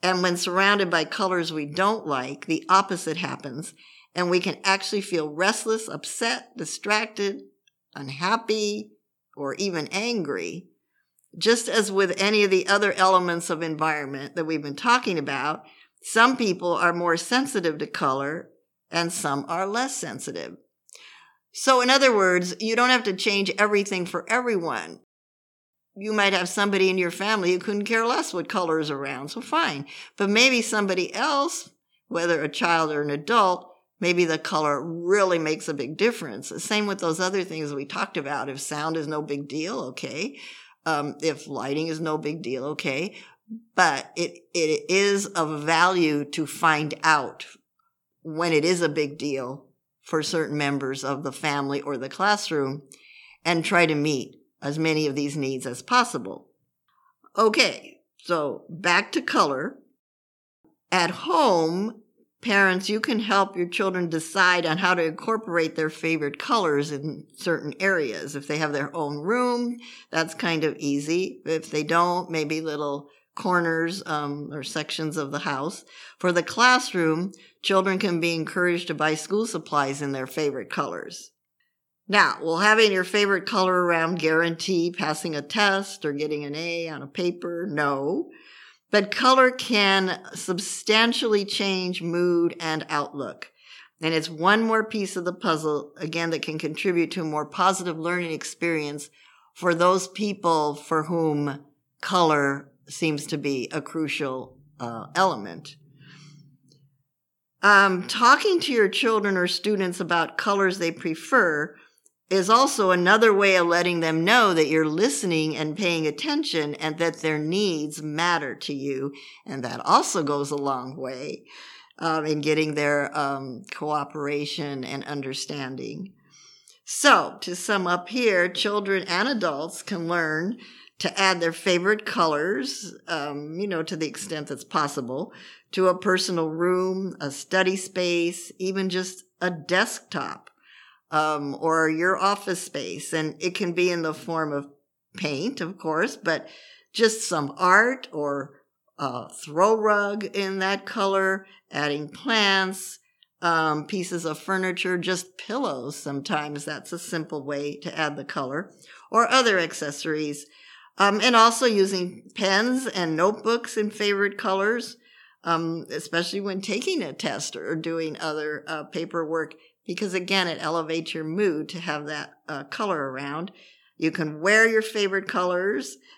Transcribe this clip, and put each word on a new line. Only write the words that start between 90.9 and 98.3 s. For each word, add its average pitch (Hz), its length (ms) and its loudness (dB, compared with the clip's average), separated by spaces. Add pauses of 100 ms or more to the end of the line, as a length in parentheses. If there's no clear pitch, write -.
change 185 560 -2
mood 170 580 2
and 160 300 -2
outlook. 139 640 -6 (500)
And 160 120 0
it's 160 140 0
one 180 360 4
more 220 200 2
piece 208 320 -4
of 180 80 -4
the 175 100 -2
puzzle, 156 640 -2
again, 165 340 -4
that 160 100 -4
can 156 160 -6
contribute 160 540 0
to 185 100 -6
a 160 40 -4
more 151 200 -4
positive 180 540 0
learning 170 320 -2